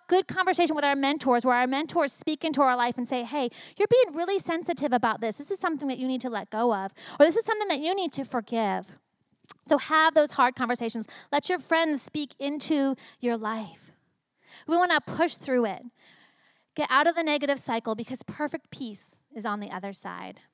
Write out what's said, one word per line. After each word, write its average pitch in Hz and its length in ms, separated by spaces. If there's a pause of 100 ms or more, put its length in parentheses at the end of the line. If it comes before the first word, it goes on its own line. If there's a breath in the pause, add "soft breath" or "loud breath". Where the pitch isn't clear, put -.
good 370 200
conversation 349 480
with 294 100
our 285 100
mentors, 269 500
where 254 100
our 247 100
mentors 285 480
speak - 320
into 294 160
our 254 160
life 240 200
and 247 100
say, 247 160
"Hey, 247 260 (260 loud breath)
you're 415 140
being 466 260
really 349 220
sensitive 330 560
about 226 260
this. 220 180
This 285 120
is 392 100
something 302 280
that 262 100
you 254 100
need 262 140
to 247 80
let 214 220
go 226 220
of, 196 200 (260 loud breath)
or 294 60
this 330 120
is 453 60
something 427 260
that 294 100
you 330 160
need 359 180
to 269 100
forgive." 214 600 (840)
So 302 120
have 311 340
those 294 200
hard 254 220
conversations. 233 520 (240 loud breath)
Let 285 180
your 359 100
friends 320 440
speak - 340
into 277 580 (240 loud breath)
your 240 160
life. 214 560 (760 loud breath)
We 330 100
wanna 339 240
push - 360
through 247 280
it. 196 180 (920 soft breath)
Get 294 160
out 285 160
of 330 80
the 330 80
negative 285 340
cycle, 226 380
because 233 280
perfect - 460
peace - 460 (180)
is 220 120
on 208 140
the 202 120
other 185 200
side. 185 500 (120)